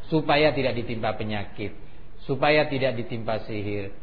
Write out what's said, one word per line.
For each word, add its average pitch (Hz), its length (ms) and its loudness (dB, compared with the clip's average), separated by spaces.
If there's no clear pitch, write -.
supaya 151 480 4
tidak 127 240 0
ditimpa 110 400 -2
penyakit, 104 560 -4
supaya 151 400 4
tidak 131 240 2
ditimpa 113 560 -2
sihir 101 400 -4